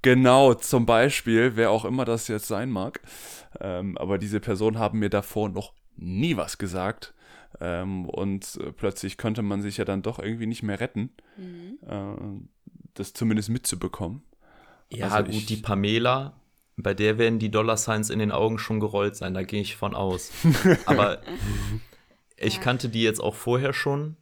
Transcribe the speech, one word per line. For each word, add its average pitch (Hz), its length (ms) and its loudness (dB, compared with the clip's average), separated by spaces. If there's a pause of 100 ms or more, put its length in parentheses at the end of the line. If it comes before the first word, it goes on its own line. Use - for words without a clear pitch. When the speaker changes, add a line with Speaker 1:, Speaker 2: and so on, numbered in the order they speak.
Speaker 1:
Genau, 127 520 8
zum 120 320 2
Beispiel, 117 680 4
wer 113 140 4
auch 107 160 2
immer 123 200 -2
das 113 220 -2
jetzt 107 200 -4
sein 117 240 -4
mag. 98 300 -6 (580)
Ähm, 95 400 -6
aber 95 180 0
diese 104 220 -2
Personen 110 400 0
haben 107 180 0
mir 104 140 0
davor 104 380 -2
noch 95 240 -8 (220)
nie 101 420 -2
was - 200 -6
gesagt. 95 560 -6 (460)
Ähm, 90 500 -6
und, 98 540 -4
äh, - 80 -8
plötzlich - 480 -6
konnte 110 240 -2
man 101 180 -2
sich 101 160 -6
ja 101 80 -2
dann 98 160 -2
doch 113 160 -6
irgendwie 113 300 -6
nicht 113 160 -6
mehr 101 160 -4
retten, 120 320 -4 (260)
Speaker 2:
Mhm. 180 400 -16 (100)
Speaker 1:
äh, 101 280 -10 (800)
das - 180 -10
zumindest 107 360 0
mitzubekommen. 98 720 -6 (680)
Speaker 3:
Ja, - 200 -6
Speaker 1:
Also 104 160 2
Speaker 3:
gut, 107 100 -6
Speaker 1:
ich 104 100 -2
Speaker 3:
die 107 120 -4
Pamela, 113 760 0 (440)
bei 98 180 -2
der 107 240 2
werden 113 180 4
die 107 140 -2
Dollar-Signs 107 580 0
in - 80 -2
den 104 140 2
Augen 110 260 2
schon 110 220 -2
gerollt 104 360 0
sein, 92 200 -6
da 95 80 -2
gehe 104 180 -4
ich 92 140 -6
von 101 180 -4
aus. 92 380 -2 (120)
Speaker 1:
<laughs> 160 440 6
Speaker 3:
Aber 104 340 2 (1160)
ich - 180 -2
Speaker 2:
Ja. - 60 -8
Speaker 3:
kannte 123 280 -2
die 113 140 0
jetzt 110 180 2
auch - 140 -2
vorher 131 380 0
schon. 147 480 -4